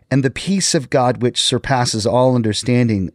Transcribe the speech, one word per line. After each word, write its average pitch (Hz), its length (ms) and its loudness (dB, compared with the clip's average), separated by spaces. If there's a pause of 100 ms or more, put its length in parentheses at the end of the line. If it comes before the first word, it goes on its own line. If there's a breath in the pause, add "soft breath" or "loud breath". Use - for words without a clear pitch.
(100)
And 131 140 2
the 131 60 -2
peace - 440 -2
of 135 160 -4
God, 123 320 0
which 120 180 -2
surpasses 123 640 -2
all 123 300 2
understanding," 117 800 0